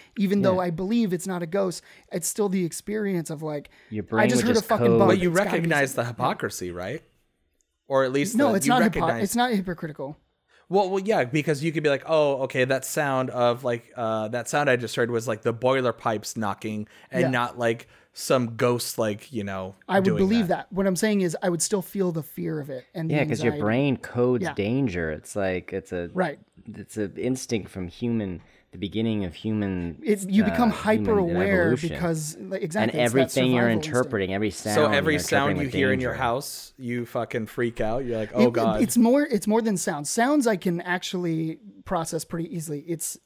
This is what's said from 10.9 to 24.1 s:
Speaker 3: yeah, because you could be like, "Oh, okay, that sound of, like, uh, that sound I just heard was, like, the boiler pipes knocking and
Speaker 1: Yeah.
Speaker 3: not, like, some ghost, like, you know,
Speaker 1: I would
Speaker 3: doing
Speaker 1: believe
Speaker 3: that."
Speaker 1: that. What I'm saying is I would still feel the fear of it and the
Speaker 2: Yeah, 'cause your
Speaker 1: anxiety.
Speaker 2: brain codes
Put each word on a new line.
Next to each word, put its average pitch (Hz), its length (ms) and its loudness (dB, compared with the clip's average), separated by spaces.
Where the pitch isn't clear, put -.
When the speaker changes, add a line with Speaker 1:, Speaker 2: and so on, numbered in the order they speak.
Speaker 3:
yeah, 190 200 2
because 143 380 0
you 165 100 0
could 156 100 -2
be 147 80 4
like, 139 160 0
"Oh, 151 380 2
okay, 127 200 2
that 135 220 0
sound 131 440 0
of, 120 340 2
like, 120 320 -4
uh, 110 320 -2
that 117 200 -6
sound 147 220 2
I 127 60 6
just 120 200 -4
heard 120 140 0
was, 117 180 -2
like, 110 140 -4
the 117 100 0
boiler 127 400 0
pipes 110 460 -4
knocking 107 500 -6
and 127 120 0
Speaker 1:
Yeah. 131 80 4
Speaker 3:
not, 120 280 -2
like, 117 280 0
some 123 420 0
ghost, 123 400 0
like, 107 360 -2
you 107 120 -4
know, 95 300 -8
Speaker 1:
I 190 100 2
would 190 60 4
Speaker 3:
doing 180 120 2
Speaker 1:
believe 196 320 2
Speaker 3:
that." - 220 -4
Speaker 1:
that. - 20 -20
What 196 140 0
I'm 185 100 0
saying 208 240 2
is 175 220 0
I 190 80 0
would 170 100 0
still 196 220 -2
feel 185 300 -2
the 160 100 -4
fear 160 380 -6
of 147 100 -10
it 127 240 -12
and 160 160 -4
the 143 60 0
Speaker 2:
Yeah, 143 100 2
'cause 120 160 -2
your 120 100 2
Speaker 1:
anxiety. 98 100 -4
Speaker 2:
brain 123 360 2
codes 123 460 0